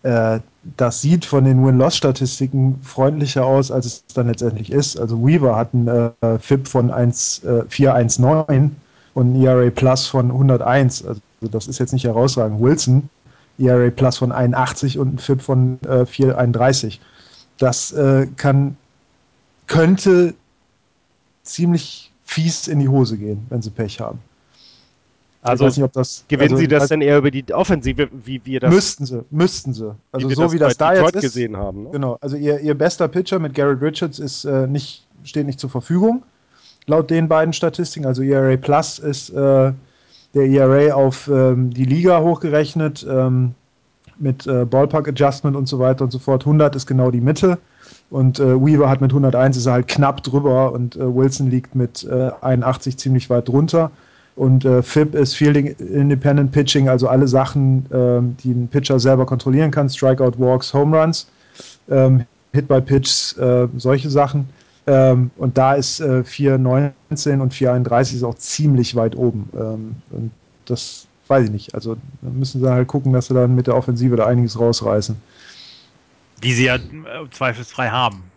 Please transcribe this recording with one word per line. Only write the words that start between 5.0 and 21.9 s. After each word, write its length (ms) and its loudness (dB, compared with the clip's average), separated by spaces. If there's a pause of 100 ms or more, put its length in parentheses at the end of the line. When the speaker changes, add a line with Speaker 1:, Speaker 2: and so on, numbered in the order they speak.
Speaker 1:
Weaver 300 4
hat 180 -2
ein, 140 0
äh, 240 0 (300)
fip 260 -2
von 240 0
eins, 540 -4
äh, 240 0
vier 260 2
eins 240 0
neun 560 2 (400)
und 180 2
ein 80 2
E 60 4
R 220 4
A 20 2
Plus 380 0
von 240 0
hunderteins. 760 2
Also 140 -10 (200)
das 280 -6
ist 100 -10
jetzt 140 -4
nicht 120 -2
herausragend. 560 0
Wilson, 480 2 (500)
E 100 2
R 180 4
A 40 2
Plus 280 0
von 120 -2
einundachtzig 680 -2
und 160 -2
ein 40 -8
fip 220 -2
von, 480 0
äh, 160 2
vier 320 0
einunddreißig. 640 0 (560)
Das, 360 -2
äh, 340 2 (100)
kann, 400 0 (920)
könnte 680 2 (1080)
ziemlich 680 -4 (120)